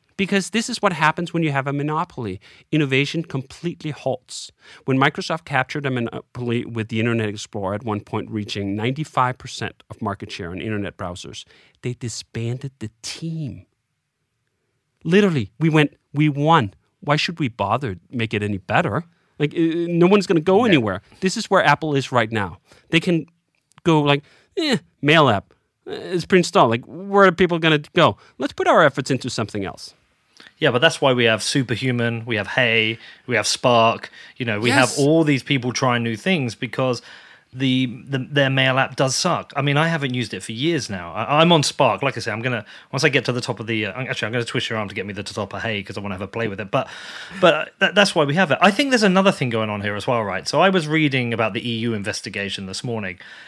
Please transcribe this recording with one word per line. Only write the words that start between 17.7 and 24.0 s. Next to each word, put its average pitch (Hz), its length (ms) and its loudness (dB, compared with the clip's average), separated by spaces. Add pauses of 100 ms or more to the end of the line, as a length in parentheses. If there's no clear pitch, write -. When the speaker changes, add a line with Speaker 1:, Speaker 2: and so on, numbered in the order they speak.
Speaker 1:
make 117 220 -4
it 104 100 -2
any 101 140 -2
better?" 139 480 0 (320)
Like, 147 160 -2
uh, 165 340 0
no 170 200 4
one's 196 200 4
gonna 170 140 2
go 190 240 4
Speaker 2:
Yeah. 214 60 2
Speaker 1:
anywhere. 107 300 2 (200)
This 190 160 -2
is - 120 -6
where 185 140 6
Apple 147 320 4
is 131 160 -2
right 117 180 2
now. 104 300 -4 (300)
They 165 100 2
can 165 260 0 (600)
go 160 160 4